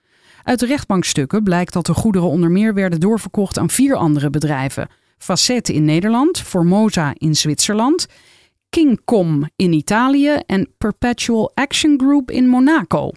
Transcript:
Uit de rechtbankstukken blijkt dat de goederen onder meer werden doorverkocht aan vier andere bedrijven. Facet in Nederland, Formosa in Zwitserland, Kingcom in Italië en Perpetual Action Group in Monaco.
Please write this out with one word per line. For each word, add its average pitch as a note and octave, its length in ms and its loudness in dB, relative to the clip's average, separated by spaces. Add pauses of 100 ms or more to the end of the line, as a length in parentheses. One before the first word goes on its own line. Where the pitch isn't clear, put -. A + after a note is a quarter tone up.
(420)
Uit B3 160 0
de B3 80 -2
rechtbankstukken F#3 760 -2
blijkt F3 300 0
dat F3 140 -4
de E3 80 0
goederen F#3 340 0
onder E3+ 220 2
meer G#3 240 2
werden F#3 260 -2
doorverkocht G3+ 580 -2
aan - 120 0
vier C4+ 260 2
andere D3 340 0
bedrijven. D3 580 -4 (300)
Facet G#3+ 500 -2
in C#3+ 160 0
Nederland, A3+ 560 0
Formosa F3+ 720 0
in D#3 200 -2
Zwitserland, G#3+ 720 0 (640)
Kingcom F#3+ 840 0
in F#3 160 0
Italië C#4 720 2
en F#3+ 220 -2 (100)
Perpetual A#3 760 -2
Action C#4 460 0
Group C4+ 300 2
in B3+ 180 2
Monaco. B3+ 680 2